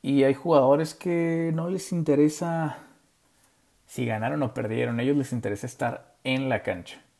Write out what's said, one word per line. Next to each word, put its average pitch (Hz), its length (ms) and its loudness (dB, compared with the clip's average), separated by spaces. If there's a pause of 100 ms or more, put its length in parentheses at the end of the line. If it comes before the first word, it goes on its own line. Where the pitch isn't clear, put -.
Y 139 220 4
hay 135 100 6
jugadores 147 600 4
que 165 600 0
no 160 160 -4
les 185 220 -6
interesa 156 840 0 (1080)
si 123 200 -6
ganaron 117 360 -4
o 120 120 -4
perdieron. 117 460 -4
A 120 40 -2
ellos 143 140 0
les 131 160 -4
interesa 113 340 -6
estar - 560 -8
en 131 260 -2
la 110 140 -2
cancha. - 380 -8 (180)